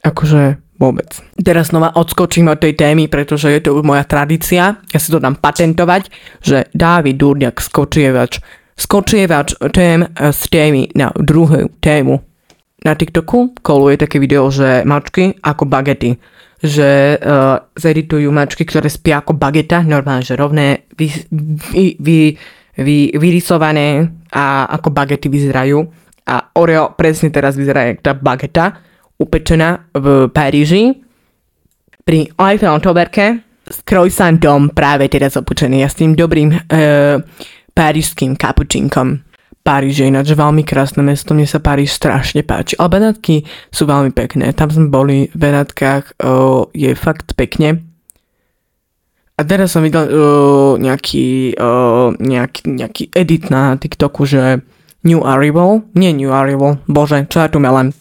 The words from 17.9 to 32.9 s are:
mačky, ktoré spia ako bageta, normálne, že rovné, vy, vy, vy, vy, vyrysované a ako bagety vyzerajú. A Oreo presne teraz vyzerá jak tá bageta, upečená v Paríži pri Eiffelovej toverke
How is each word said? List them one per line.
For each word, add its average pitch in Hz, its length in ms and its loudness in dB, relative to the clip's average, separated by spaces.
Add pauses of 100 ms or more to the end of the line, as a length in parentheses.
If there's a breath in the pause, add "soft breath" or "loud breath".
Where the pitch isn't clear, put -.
mačky, 147 320 -2
ktoré 156 240 -2
spia 147 320 -2
ako 151 160 -4
bageta, 156 480 0
normálne, 139 400 -2
že 127 100 -4
rovné, 143 640 -2
vy, 160 80 -2 (640)
vy, 185 140 2 (180)
vy, 160 160 2 (640 loud breath)
vy, 147 140 0 (180)
vyrysované 156 960 0 (240)
a 135 340 -2
ako - 220 -4
bagety 139 400 -4
vyzerajú. 139 480 0 (500 soft breath)
A - 300 -6
Oreo 165 400 2
presne 160 320 0
teraz 139 240 0
vyzerá 139 340 -2
jak 113 140 -6
tá 139 100 0
bageta, 139 760 -4 (240 soft breath)
upečená 160 800 -2
v 139 320 2
Paríži 151 640 2 (1120)
pri 160 320 0
Eiffelovej 190 480 0
toverke 175 440 0 (360)